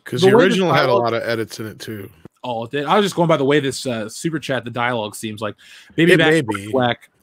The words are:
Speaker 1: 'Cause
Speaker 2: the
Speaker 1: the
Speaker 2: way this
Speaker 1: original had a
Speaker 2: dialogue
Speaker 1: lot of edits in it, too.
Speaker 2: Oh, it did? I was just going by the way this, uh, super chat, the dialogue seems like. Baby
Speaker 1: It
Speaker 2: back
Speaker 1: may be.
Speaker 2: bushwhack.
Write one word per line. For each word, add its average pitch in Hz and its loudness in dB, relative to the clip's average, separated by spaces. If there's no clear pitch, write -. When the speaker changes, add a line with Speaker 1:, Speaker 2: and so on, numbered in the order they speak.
Speaker 1:
'Cause 123 -6
Speaker 2:
the 190 6
Speaker 1:
the 208 6
Speaker 2:
way 240 6
this 247 4
Speaker 1:
original 185 0
had 151 4
a - 2
Speaker 2:
dialogue 120 2
Speaker 1:
lot 117 0
of 113 -4
edits 113 -4
in 110 -10
it, 104 -16
too. 107 -12
Speaker 2:
Oh, 120 -8
it 117 -12
did? 143 -4
I 170 2
was 208 4
just 185 -2
going 170 2
by 160 4
the 139 0
way 147 4
this, 135 -6
uh, 113 -4
super 156 -6
chat, 120 -6
the 120 -10
dialogue 120 -4
seems 107 -10
like. 104 -6
Baby 170 4
Speaker 1:
It 175 4
Speaker 2:
back 160 4
Speaker 1:
may 165 4
be. 104 -6
Speaker 2:
bushwhack. 123 -2